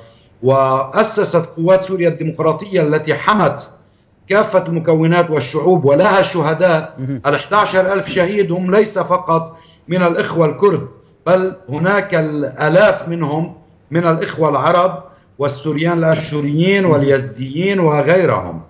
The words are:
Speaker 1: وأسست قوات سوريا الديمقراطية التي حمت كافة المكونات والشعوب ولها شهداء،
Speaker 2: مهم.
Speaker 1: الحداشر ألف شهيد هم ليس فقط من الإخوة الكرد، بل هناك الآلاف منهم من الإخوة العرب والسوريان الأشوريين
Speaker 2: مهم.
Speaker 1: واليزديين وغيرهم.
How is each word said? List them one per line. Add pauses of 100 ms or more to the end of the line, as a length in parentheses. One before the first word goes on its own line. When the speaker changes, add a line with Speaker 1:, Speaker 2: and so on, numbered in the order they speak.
(420)
Speaker 1:
وأسست (100)
قوات
سوريا
الديمقراطية
التي
حمت (580)
كافة
المكونات
والشعوب
ولها
شهداء،
Speaker 2:
مهم.
Speaker 1:
الحداشر
ألف
شهيد
هم
ليس
فقط (320)
من
الإخوة
الكرد، (380)
بل (120)
هناك
الآلاف
منهم (360)
من
الإخوة
العرب (360)
والسوريان
الأشوريين
Speaker 2:
مهم.
Speaker 1:
واليزديين
وغيرهم.